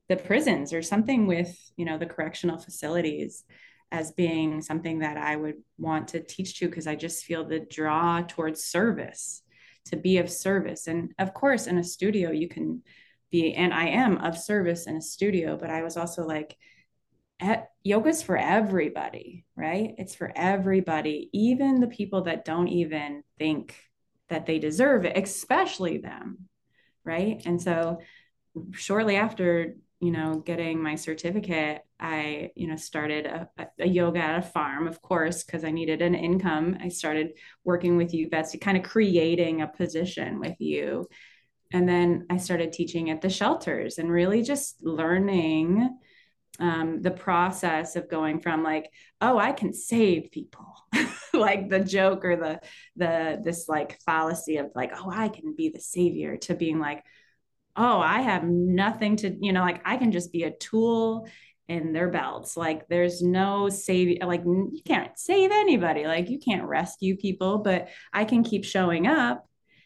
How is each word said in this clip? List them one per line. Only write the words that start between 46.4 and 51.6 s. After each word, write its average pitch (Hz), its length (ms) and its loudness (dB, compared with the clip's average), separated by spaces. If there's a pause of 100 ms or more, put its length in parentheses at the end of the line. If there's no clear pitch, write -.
um, 165 420 0
the 180 100 0
process 175 840 0
of 170 140 -4
going 156 320 0
from, 160 200 0
like, 156 300 -2 (300)
"Oh, 233 180 4
I 240 140 2
can 226 200 -2
save 196 580 2
people," - 440 -16 (160)
<laughs> - 420 -2
like 208 360 4